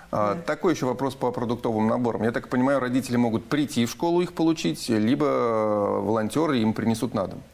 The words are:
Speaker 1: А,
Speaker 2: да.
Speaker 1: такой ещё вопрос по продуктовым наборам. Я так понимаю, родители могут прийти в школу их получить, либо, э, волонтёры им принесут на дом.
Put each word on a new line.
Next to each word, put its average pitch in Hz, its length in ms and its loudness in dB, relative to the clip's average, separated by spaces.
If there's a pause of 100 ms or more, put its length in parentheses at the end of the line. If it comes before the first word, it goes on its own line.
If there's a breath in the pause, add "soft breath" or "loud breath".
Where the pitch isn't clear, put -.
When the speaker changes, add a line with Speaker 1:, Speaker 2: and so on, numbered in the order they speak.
(100)
Speaker 1:
А, 104 240 0
Speaker 2:
да. 170 80 -8
Speaker 1:
такой 151 320 0
ещё 135 120 -4
вопрос 127 280 -2
по 127 160 -2
продуктовым 117 580 -2
наборам. 117 360 0
Я 117 60 2
так 120 200 -4
понимаю, 135 280 2
родители 123 380 -2
могут 117 300 0
прийти 139 400 0
в - 40 -2
школу 170 300 0
их 175 140 -2
получить, 160 560 0
либо, 117 340 2
э, 107 800 2
волонтёры 113 560 0
им 107 160 2
принесут 113 400 -2
на 95 120 0
дом. 90 140 -10 (140)